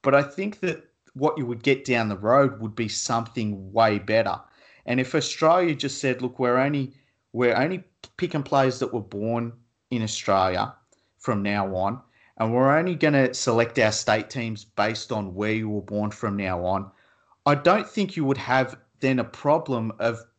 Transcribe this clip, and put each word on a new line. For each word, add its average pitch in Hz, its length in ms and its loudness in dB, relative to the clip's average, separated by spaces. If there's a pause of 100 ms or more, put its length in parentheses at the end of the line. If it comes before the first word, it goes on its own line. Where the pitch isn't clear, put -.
But 135 100 4
I 139 80 8
think 190 380 -6
that 175 240 -4 (320)
what 151 220 0
you 131 100 -4
would 117 160 -8
get 139 220 2
down 117 240 0
the 98 80 -4
road 113 420 4
would 110 160 -8
be 113 140 -4
something 107 840 -4
way 110 260 4
better. 101 420 0 (460)
And 123 140 0
if 131 160 -2
Australia 165 600 2
just 135 260 -6
said, 127 200 0
"Look, 127 180 -6
we're 123 180 2
only, 139 340 0 (400)
we're 117 240 2
only 175 300 -2 (320)
picking 156 260 -2
players 135 360 2
that - 140 -4
were 120 60 -4
born 113 540 -4 (380)
in 120 120 -2
Australia 95 720 0 (460)
from 107 220 -2
now 101 320 -2
on, 98 280 -2 (360)
and 113 160 0
we're 135 240 4
only 175 180 0
gonna 139 380 2
select 117 460 2
our 107 140 4
state 110 360 0
teams 113 360 -6
based 110 480 -4
on 98 220 -6
where 104 180 -2
you 110 160 -2
were 104 120 -4
born 104 300 -4
from 101 240 -4
now 92 300 -4
on," 95 260 -2 (540)
I 147 100 4
don't 180 320 2
think - 300 -4
you 151 80 -2
would 135 120 0
have 127 380 0 (240)
then 131 200 0
a 117 40 -2
problem 131 760 -2
of 117 200 -2 (180)